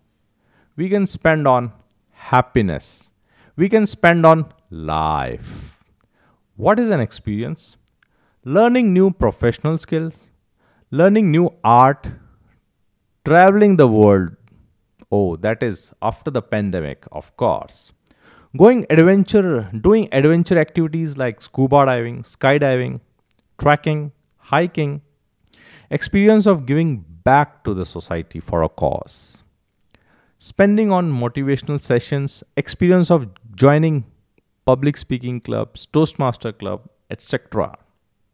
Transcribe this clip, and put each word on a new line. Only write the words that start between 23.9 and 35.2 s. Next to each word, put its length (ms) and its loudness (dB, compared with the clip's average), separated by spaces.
hiking. 640 -4
Experience 560 2
of 200 0
giving 380 -2
back 400 0
to 80 -4
the 140 -6
society 540 -10
for 220 -4
a 60 0
cause. 760 -10
Spending 520 0
on 200 0
motivational 720 -4
sessions, 640 -4
experience 540 0
of 180 0
joining 500 2
public 300 0
speaking 440 -8